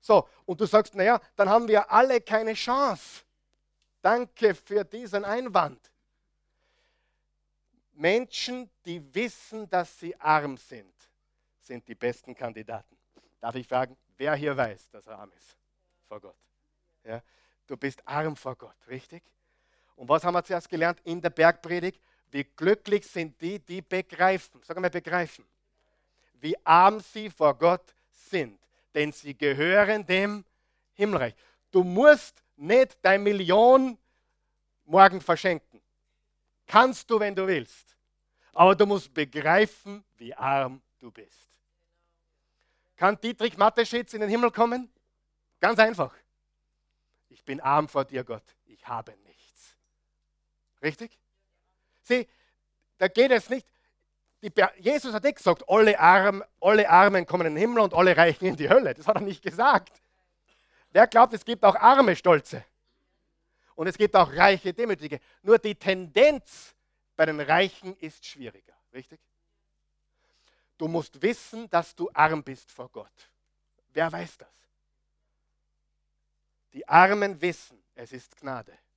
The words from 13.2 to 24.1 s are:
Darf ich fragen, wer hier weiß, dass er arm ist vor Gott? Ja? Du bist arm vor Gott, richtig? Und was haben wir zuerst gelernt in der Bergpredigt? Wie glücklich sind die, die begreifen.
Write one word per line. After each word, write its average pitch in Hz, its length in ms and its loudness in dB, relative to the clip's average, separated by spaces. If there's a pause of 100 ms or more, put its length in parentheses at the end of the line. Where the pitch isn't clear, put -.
Darf 117 140 -10
ich 127 120 -12
fragen, 127 300 -6 (200)
wer 147 180 -4
hier 143 220 -6
weiß, 110 340 -8
dass 104 160 -20
er 110 120 -20
arm 101 140 -20
ist - 240 -20 (500)
vor 107 140 -18
Gott? 95 160 -20 (680)
Ja? 113 180 -14 (440)
Du 135 100 -14
bist 135 300 -10
arm 151 300 -8
vor 127 180 -14
Gott, - 220 -20 (120)
richtig? 131 340 -20 (760)
Und 123 120 -20
was 156 160 0
haben 175 100 -4
wir 175 100 -2
zuerst 180 240 -10
gelernt 170 360 -4
in 170 160 -10
der 165 100 -4
Bergpredigt? 170 680 -2 (300)
Wie 139 140 -8
glücklich 202 600 -4
sind 160 340 -12
die, 190 180 -10
die 180 240 -14
begreifen. 185 800 -4